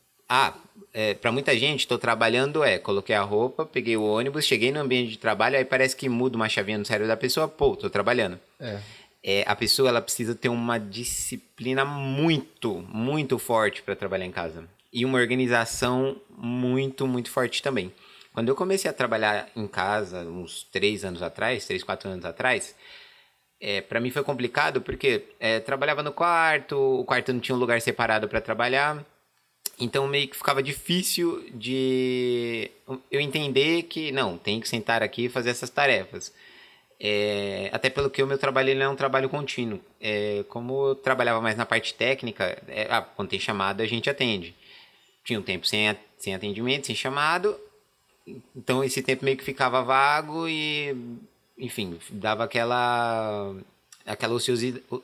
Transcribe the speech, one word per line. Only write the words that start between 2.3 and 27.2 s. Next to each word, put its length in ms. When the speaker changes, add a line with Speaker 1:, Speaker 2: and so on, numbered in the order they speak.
Speaker 1:
é, 140
coloquei 360
a 80
roupa, 420
peguei 320
o 80
ônibus, 400
cheguei 280
no 80
ambiente 320
de 60
trabalho, 380
aí 80
parece 300
que 140
muda 280
uma 120
chavinha 300
no 60
cérebro 220
da 100
pessoa, 300
pô, 300
tô 120
trabalhando. 520
Speaker 2:
É. 220
Speaker 1:
É, 240
a 80
pessoa, 340
ela 120
precisa 340
ter 140
uma 300
disciplina 1080
muito, 1040
muito 500
forte 440
pra 120
trabalhar 320
em 60
casa. 320
E 120
uma 140
organização 960
muito, 680
muito 240
forte 320
também. 300
Quando 160
eu 60
comecei 360
a 40
trabalhar 600
em 100
casa, 540
uns 500
três 340
anos 180
atrás, 440
três, 160
quatro 260
anos 160
atrás, 500
é, 200
pra 200
mim 100
foi 120
complicado, 580
porque, 440
é, 180
trabalhava 440
no 100
quarto, 640
o 280
quarto 280